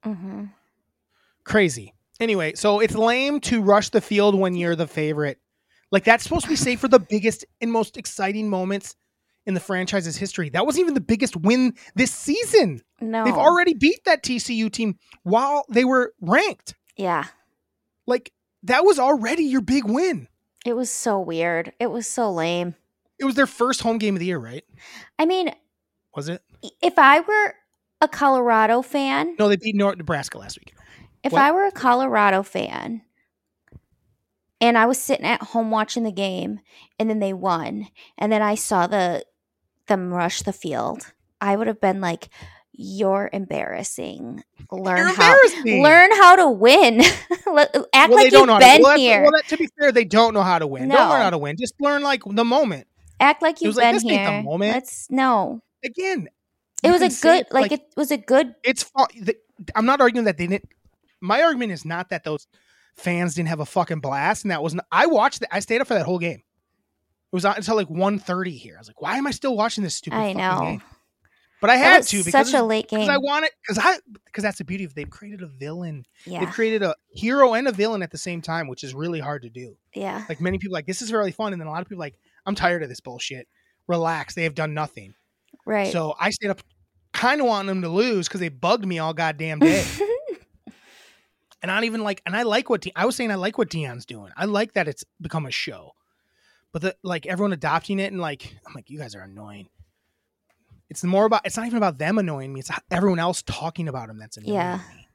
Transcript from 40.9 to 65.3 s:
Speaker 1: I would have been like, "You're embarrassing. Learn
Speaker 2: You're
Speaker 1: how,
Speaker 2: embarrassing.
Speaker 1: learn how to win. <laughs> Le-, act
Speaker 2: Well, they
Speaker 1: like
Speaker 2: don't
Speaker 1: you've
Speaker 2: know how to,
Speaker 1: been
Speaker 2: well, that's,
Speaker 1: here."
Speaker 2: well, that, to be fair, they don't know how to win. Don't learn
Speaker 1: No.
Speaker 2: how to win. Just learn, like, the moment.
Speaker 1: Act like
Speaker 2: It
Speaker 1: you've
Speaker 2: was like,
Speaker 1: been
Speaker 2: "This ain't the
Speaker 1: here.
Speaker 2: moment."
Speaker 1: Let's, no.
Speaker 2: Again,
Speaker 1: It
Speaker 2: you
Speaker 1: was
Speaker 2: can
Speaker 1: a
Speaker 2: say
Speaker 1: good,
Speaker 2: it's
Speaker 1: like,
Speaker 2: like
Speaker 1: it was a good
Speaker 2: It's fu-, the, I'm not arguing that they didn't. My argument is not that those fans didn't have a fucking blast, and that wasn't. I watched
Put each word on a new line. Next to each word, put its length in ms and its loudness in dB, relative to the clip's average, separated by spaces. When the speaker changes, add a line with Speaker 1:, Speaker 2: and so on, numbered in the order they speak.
Speaker 1:
I 160 0
would 100 -2
have 140 -6
been 180 0
like, 300 -6
"You're 600 -4
embarrassing. 1120 -8
Learn 260 -2
Speaker 2:
You're 160 2
Speaker 1:
how, 200 6
Speaker 2:
embarrassing. 400 2
Speaker 1:
learn 280 10
how 260 10
to 120 6
win. 480 6
<laughs> 500 0
Le-, 160 6
act 160 8
Speaker 2:
Well, 0 -
they 60 8
Speaker 1:
like 160 8
Speaker 2:
don't 100 12
Speaker 1:
you've 60 8
Speaker 2:
know 60 6
how 60 8
to, 60 12
Speaker 1:
been 160 12
Speaker 2:
well, 100 10
that's, 100 6
Speaker 1:
here." 220 6
Speaker 2:
well, 100 10
that, 160 2
to 80 -2
be 100 -4
fair, 120 4
they 140 4
don't 280 4
know 100 2
how 160 2
to 80 -2
win. 220 -6
Don't 200 6
learn 100 4
Speaker 1:
No. 60 2
Speaker 2:
how 60 2
to 60 -2
win. 220 -4
Just 220 -6
learn, 200 0
like, 240 -2
the 200 0
moment. 420 0
Speaker 1:
Act 220 4
like 160 0
Speaker 2:
It 60 -8
Speaker 1:
you've 80 0
Speaker 2:
was 60 -4
like, 100 4
Speaker 1:
been 80 4
Speaker 2:
"This 100 -2
ain't 200 0
the 60 0
Speaker 1:
here. 120 -4
Speaker 2:
moment." 300 -2
Speaker 1:
Let's, 360 -8
no. 520 0
Speaker 2:
Again, 440 -6
Speaker 1:
It 60 4
Speaker 2:
you 60 6
Speaker 1:
was 80 4
Speaker 2:
can 60 4
Speaker 1:
a 40 0
Speaker 2:
say 180 2
Speaker 1:
good, 120 6
Speaker 2:
it's 120 -10
Speaker 1:
like, 100 4
Speaker 2:
like 100 0
Speaker 1:
it 240 -10
was 140 -2
a 60 -2
good 460 2
Speaker 2:
It's 200 -2
fu-, 380 -2
the, 140 -2
I'm 100 2
not 140 2
arguing 260 4
that 120 0
they 100 -4
didn't. 220 -6
My 220 0
argument 320 0
is 100 -12
not 260 -8
that 140 -6
those 240 -8
fans 400 -2
didn't 140 -4
have 100 -4
a 60 -4
fucking 340 -4
blast, 460 -4
and 60 -2
that 120 -4
wasn't. 200 -6
I 140 4
watched 340 0